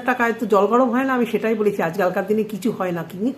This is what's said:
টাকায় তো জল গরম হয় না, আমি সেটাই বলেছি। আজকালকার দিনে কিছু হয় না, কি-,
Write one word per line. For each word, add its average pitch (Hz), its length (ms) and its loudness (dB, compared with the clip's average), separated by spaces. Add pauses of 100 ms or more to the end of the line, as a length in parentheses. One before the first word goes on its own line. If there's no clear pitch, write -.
টাকায় 247 280 0
তো 226 140 -6
জল 196 200 4
গরম 240 240 4
হয় 254 140 0
না, 269 100 0
আমি 240 120 2
সেটাই 220 280 0
বলেছি। 202 280 0
আজকালকার 185 440 0
দিনে 214 160 2
কিছু 214 280 -4
হয় 185 220 -2
না, 170 100 -4
কি-, 190 360 -4